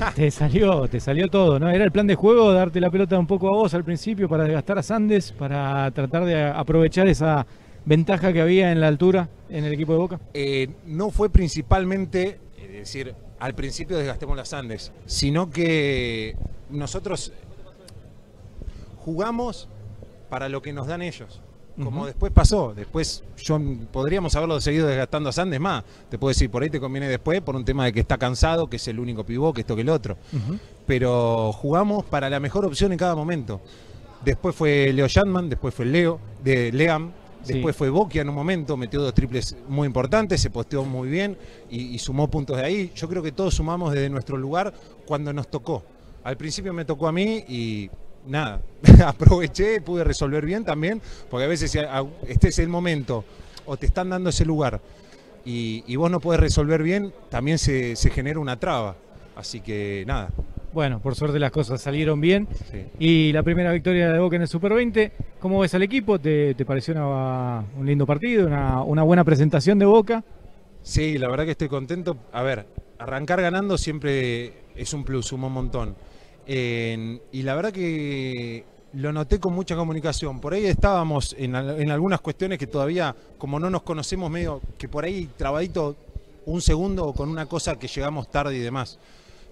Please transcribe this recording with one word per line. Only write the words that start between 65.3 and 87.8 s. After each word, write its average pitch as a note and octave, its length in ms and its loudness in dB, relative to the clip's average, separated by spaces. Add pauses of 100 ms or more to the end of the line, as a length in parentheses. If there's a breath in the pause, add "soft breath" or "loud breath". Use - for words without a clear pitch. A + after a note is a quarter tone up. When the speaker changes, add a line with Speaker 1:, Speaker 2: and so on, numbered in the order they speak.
Speaker 2:
¿cómo F#3+ 200 0
ves F#3 160 2
al F#3 80 4
equipo? G#3 360 2
¿Te, D3 360 2
te B2 100 -2
pareció C#3 300 -2
una, C3 680 -2 (140)
un C3+ 80 -4
lindo C#3+ 220 4
partido, F#3 400 2
una, C3+ 340 0
una D#3 220 2
buena F3 200 8
presentación D#3 560 4
de G3+ 60 6
Boca? A3+ 380 6 (580)
Speaker 1:
Sí, D3+ 380 0
la B2+ 100 0
verdad C#3 160 0
que E3 60 -2
estoy D3+ 180 -4
contento. D3 480 -6 (160)
A A#2+ 80 -4
ver, B2+ 240 -4 (340)
arrancar C#3 420 -2
ganando F#3 360 0
siempre C3+ 760 -2 (220)
es B2+ 180 -8
un C#3+ 100 -6
plus, B2+ 240 -4
suma C3 200 -6
un C3 60 -6
montón. B2 420 -4 (520 soft breath)
En, A#2 720 -4 (100)
y C3 120 -6
la C3+ 120 -2
verdad G3+ 160 -2
que C#3 920 -6 (300)
lo C#3+ 200 -4
noté D3+ 260 0
con F3+ 140 -2
mucha F3+ 220 -4
comunicación. D#3 640 -4
Por D3+ 120 -6
ahí G#3 120 -2
estábamos E3 720 2
en B2+ 180 -4
al-, C#3 240 -4
en D3+ 120 0
algunas E3 300 0
cuestiones F#3 360 -6
que C3+ 100 -8
todavía, D3+ 480 -2 (220 loud breath)
como C#3+ 220 -6
no F3+ 100 -2
nos F#3 140 -4
conocemos, E3 480 -6
medio D#3+ 300 -6 (180)
que C3 100 -12
por D3 160 -6
ahí F3+ 320 -6
trabadito D#3 580 -4 (500)
un E3 160 -4
segundo F3+ 440 2
o C#3 80 -4
con C#3+ 160 -4
una D#3+ 160 -6
cosa D#3+ 320 -4
que B2 100 -12